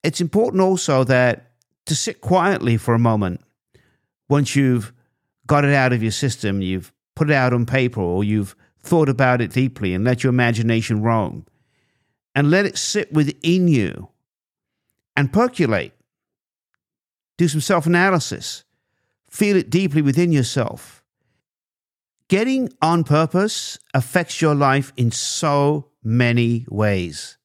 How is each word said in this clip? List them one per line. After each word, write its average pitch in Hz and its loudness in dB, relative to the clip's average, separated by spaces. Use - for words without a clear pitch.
it's - -2
important 190 0
also 175 2
that 127 2
to 156 -2
sit - -6
quietly 175 2
for 117 0
a 117 2
moment 104 0
once 143 0
you've 127 0
got 147 2
it 143 2
out 127 2
of 113 0
your 110 -2
system, 104 -2
you've 92 -4
put 151 0
it 151 2
out 127 2
on 120 0
paper, 123 -2
or 90 -2
you've 104 -2
thought 160 2
about 127 0
it 110 -4
deeply 107 -2
and 95 -2
let 123 0
your 131 2
imagination 117 0
roam, 113 -2
and 143 2
let 196 4
it - -6
sit - -6
within 165 0
you 101 -2
and 143 0
percolate. 151 0
Do 175 2
some 147 -2
self-analysis. 175 0
Feel 208 0
it 131 0
deeply 156 0
within 156 2
yourself. - -4
Getting 247 0
on 165 2
purpose 160 0
affects 165 -2
your 151 2
life 139 0
in 120 0
so 143 -2
many 120 0
ways. 95 -2